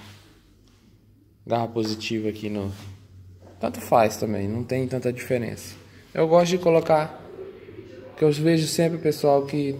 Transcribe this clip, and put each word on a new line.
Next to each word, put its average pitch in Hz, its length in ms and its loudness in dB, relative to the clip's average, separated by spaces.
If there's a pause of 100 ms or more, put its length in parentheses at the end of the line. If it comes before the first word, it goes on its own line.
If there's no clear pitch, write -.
(1400)
Garra 117 220 0
positiva 110 640 -2
aqui 107 200 -6
no, 101 220 -4 (880)
tanto 233 200 -6
faz 110 380 4
também, 101 300 -2
não 117 160 -4
tem 127 240 -2
tanta 127 240 -2
diferença. 117 640 -6 (380)
Eu 160 140 2
gosto 170 240 6
de 185 60 2
colocar, 165 640 2 (960)
que - 60 2
eu 151 80 6
vejo 156 340 2
sempre 165 320 0
o 160 40 -8
pessoal 143 440 4
que 139 340 -2